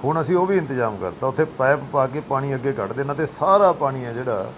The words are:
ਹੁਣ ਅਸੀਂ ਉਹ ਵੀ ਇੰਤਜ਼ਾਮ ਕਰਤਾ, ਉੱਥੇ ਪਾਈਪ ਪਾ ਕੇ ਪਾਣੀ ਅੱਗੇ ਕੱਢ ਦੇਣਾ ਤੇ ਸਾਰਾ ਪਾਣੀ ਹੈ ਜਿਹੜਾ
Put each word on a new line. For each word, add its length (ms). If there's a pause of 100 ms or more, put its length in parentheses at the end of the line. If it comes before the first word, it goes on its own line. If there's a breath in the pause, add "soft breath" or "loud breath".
ਹੁਣ 180
ਅਸੀਂ 140
ਉਹ 100
ਵੀ 120
ਇੰਤਜ਼ਾਮ 400
ਕਰਤਾ, 300
ਉੱਥੇ 180
ਪਾਈਪ 340 (120)
ਪਾ 160
ਕੇ 120
ਪਾਣੀ 360
ਅੱਗੇ 180
ਕੱਢ 200
ਦੇਣਾ 200
ਤੇ 120
ਸਾਰਾ 460
ਪਾਣੀ 340
ਹੈ 80
ਜਿਹੜਾ 440